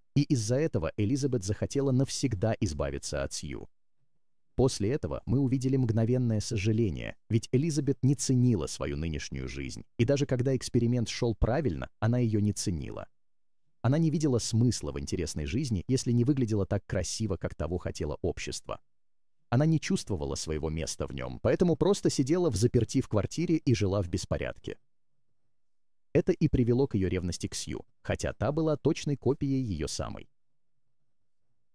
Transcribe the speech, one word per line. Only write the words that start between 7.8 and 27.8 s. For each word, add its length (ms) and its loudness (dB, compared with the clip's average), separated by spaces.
не 120 6
ценила 540 4
свою 280 -4
нынешнюю 520 -4
жизнь, 360 -8
и 80 4
даже 180 2
когда 320 0
эксперимент 540 0
шел 240 0
правильно, 560 -2
она 200 2
ее 200 2
не 140 2
ценила. 520 -4
Она 160 4
не 120 4
видела 280 2
смысла 520 2
в 80 -4
интересной 480 -4
жизни, 400 -2
если 240 0
не 140 4
выглядела 420 0
так 200 -2
красиво, 500 -4
как 180 -6
того 240 -2
хотело 420 -6
общество. 600 -6
Она 160 4
не 140 4
чувствовала 560 -4
своего 360 -4
места 360 -6
в 60 -8
нем, 280 -8
поэтому 360 2
просто 340 2
сидела 400 2
взаперти 500 2
в 60 -2
квартире 520 0
и 160 2
жила 280 2
в 60 -4
беспорядке. 680 -4
Это 200 2
и 160 2
привело 400 2
к 80 -2
ее 100 2
ревности 400 -2
к 80 -8
Сью, 300 -8